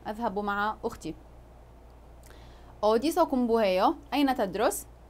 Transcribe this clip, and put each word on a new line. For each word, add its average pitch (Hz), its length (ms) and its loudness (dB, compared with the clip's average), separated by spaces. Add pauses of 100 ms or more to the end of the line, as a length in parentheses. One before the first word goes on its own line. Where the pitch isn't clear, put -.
أذهب 214 320 -6
مع 208 440 -4
أختي. - 320 -10 (1700)
어디서 247 480 2
공부해요? 226 680 2 (160)
أين 269 220 2
تدرس. 214 520 -2 (220)